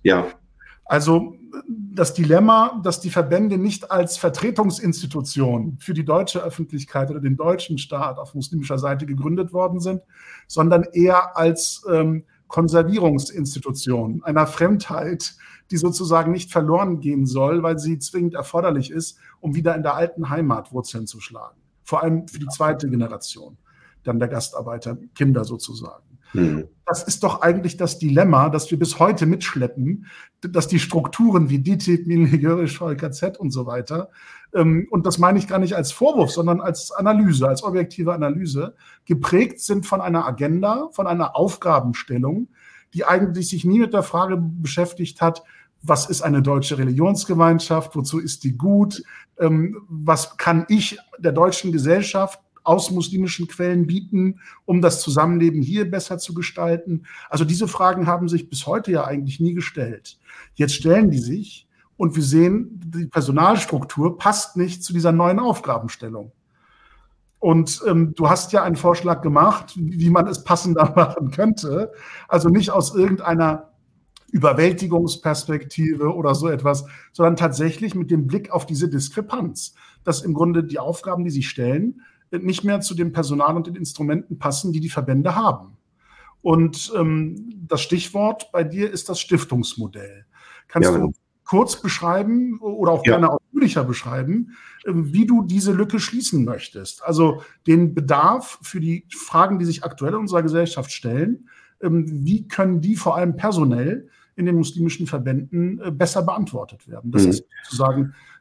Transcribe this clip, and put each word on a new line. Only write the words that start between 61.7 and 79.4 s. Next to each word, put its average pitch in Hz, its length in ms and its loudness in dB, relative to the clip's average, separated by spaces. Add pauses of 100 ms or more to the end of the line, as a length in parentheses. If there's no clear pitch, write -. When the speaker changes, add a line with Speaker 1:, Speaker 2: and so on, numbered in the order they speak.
Speaker 2:
und 160 180 0
wir 160 80 0
sehen, 180 640 2
die 165 220 -8
Personalstruktur 156 1120 2
passt - 400 0
nicht 180 280 -2
zu - 80 -8
dieser 170 180 2
neuen 175 300 4
Aufgabenstellung. 113 880 -4 (1120)
Und, 165 480 4
ähm, 165 260 4
du 156 160 4
hast 180 220 0
ja 202 100 2
einen 170 140 0
Vorschlag 170 460 2
gemacht, 160 540 4
wie, 170 220 -4
wie 165 120 4
man 180 180 4
es - 160 -6
passender 165 480 2
<laughs> - 40 -14
machen 143 360 2
könnte. 202 580 0 (380)
Also 170 200 4
nicht 202 220 6
aus 196 240 0
irgendeiner 170 760 2 (600)
Überwältigungsperspektive 156 1800 0
oder 147 220 2
so 151 120 -2
etwas, 143 360 0 (280)
sondern 170 220 4
tatsächlich 160 640 -2
mit 165 160 -4
dem 151 160 2
Blick 202 240 -4
auf 175 140 -2
diese 160 220 -2
Diskrepanz, 202 840 -6 (300)